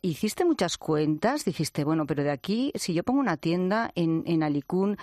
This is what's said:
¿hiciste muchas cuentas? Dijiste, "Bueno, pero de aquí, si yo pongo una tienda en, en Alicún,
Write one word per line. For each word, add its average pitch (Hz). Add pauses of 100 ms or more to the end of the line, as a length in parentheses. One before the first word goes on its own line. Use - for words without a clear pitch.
¿hiciste 202
muchas 285
cuentas? 156
Dijiste, 156
"Bueno, 156
pero 143
de 143
aquí, 214
si -
yo 170
pongo 254
una 214
tienda 185
en, 160
en 160
Alicún, 175